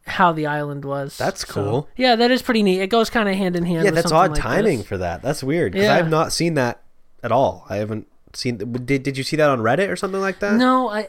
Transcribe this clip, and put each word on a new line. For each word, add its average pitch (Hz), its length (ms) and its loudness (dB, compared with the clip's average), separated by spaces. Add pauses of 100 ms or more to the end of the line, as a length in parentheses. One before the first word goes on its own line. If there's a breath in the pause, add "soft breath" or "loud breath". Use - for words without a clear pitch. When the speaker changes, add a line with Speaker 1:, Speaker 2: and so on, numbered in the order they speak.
Speaker 1:
how 180 260 2
the 156 140 -4
island 147 400 -6
was. 139 320 -6
Speaker 2:
That's 156 300 -4
Speaker 1:
So, - 60 -16
Speaker 2:
cool. 107 440 -4
Speaker 1:
yeah, 247 180 4
that 240 160 2
is 247 100 2
pretty 220 220 2
neat. 185 180 2
It 196 60 -2
goes 226 220 2
kinda 208 240 0
hand 185 220 -2
in 175 100 0
hand 170 140 0
Speaker 2:
Yeah, 190 120 4
Speaker 1:
with 160 40 -2
Speaker 2:
that's 170 140 2
Speaker 1:
something 165 220 4
Speaker 2:
odd 147 60 -2
Speaker 1:
like - 40 2
Speaker 2:
timing 156 380 2
Speaker 1:
this. 101 80 -8
Speaker 2:
for 101 100 -4
that. 85 240 -4
That's 135 220 -4
weird, 135 300 0
'cause 190 100 0
Speaker 1:
Yeah. 143 100 4
Speaker 2:
I 156 40 4
have 165 120 2
not 156 220 2
seen 165 220 0
that 123 280 0 (420)
at 117 80 -4
all. 113 380 2
I 104 80 -4
haven't 107 300 -6 (260)
seen, 120 240 -4
did, 123 460 -2
did 135 140 -4
you 135 60 -4
see 160 140 -4
that 151 120 4
on 131 100 2
Reddit 143 300 2
or 180 60 -4
something 190 260 -4
like 190 180 -4
that? 202 140 0
Speaker 1:
No, 254 360 2
I, 208 200 -6